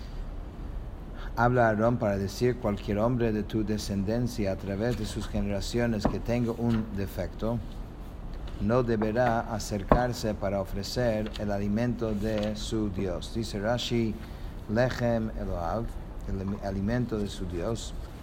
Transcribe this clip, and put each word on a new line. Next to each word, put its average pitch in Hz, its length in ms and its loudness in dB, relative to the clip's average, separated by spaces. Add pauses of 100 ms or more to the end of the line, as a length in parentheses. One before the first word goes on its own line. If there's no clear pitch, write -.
(1400)
Habla 120 340 6
Aarón 113 280 4
para 101 200 2
decir, 117 400 2
"Cualquier 104 400 0
hombre 117 340 4
de 107 120 0
tu 110 200 0
descendencia 104 920 0
a - 20 -2
través 98 420 0
de 107 80 -2
sus 104 220 -4
generaciones 104 800 0
que 101 120 0
tenga 117 340 0
un 113 300 2 (140)
defecto, 98 640 -2 (1000)
no 113 220 4
deberá 117 600 4 (120)
acercarse 110 800 2
para 98 260 0
ofrecer 107 800 0
el 104 120 -2
alimento 110 640 0
de 107 420 0
su 107 340 -2
Dios." 90 460 -4
Dice 110 240 -4
Rashi, 113 560 0 (540)
Lechem 117 680 2
Eloav, 95 460 -2 (420)
el 98 400 -4
alimento 110 500 0
de 101 100 -2
su 95 180 -6
Dios. 87 480 -4 (300)